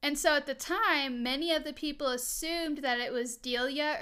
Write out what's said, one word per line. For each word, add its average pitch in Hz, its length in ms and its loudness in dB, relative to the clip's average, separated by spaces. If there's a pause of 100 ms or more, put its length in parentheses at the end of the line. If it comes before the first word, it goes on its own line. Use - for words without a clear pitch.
And 285 160 0
so 311 160 6
at 285 100 2
the 277 80 -2
time, 285 680 0
many 269 300 0
of 311 100 2
the 302 100 -6
people 294 340 -2
assumed 311 720 -2
that 254 200 0
it 247 140 -2
was 247 240 -2
Delia 269 640 0